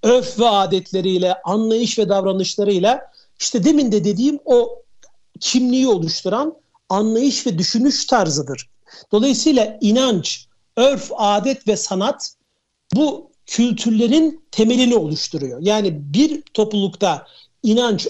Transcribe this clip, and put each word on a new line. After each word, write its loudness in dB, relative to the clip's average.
örf 2
ve 4
adetleriyle, 0
anlayış -2
ve 0
davranışlarıyla, 0
işte -2
demin 4
de 0
dediğim 0
o 4
kimliği 0
oluşturan -2
anlayış 0
ve -2
düşünüş 0
tarzıdır. -2
Dolayısıyla 2
inanç, 0
örf, 2
adet 0
ve 2
sanat -4
bu -2
kültürlerin 0
temelini 2
oluşturuyor. -4
Yani -2
bir 2
toplulukta -2
inanç, 0